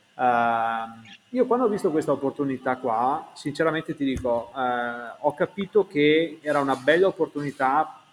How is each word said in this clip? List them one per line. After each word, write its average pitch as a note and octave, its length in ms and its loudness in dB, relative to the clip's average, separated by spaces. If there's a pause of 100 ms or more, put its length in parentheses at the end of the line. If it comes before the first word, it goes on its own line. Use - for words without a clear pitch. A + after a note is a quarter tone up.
(1300)
io B3 160 2
quando B3 180 2
ho A3+ 40 2
visto G3 220 0
questa D#3 220 0
opportunità C3 640 -2
qua, B2+ 560 -2
sinceramente D#3+ 640 -4
ti C#3+ 80 -4
dico, B2 500 -2
eh, A#2+ 640 -4
ho C#3+ 160 0
capito F#3+ 520 0
che D3+ 560 2
era D3 180 0
una C#3 160 0
bella D3+ 300 4
opportunità D3 880 -2 (180)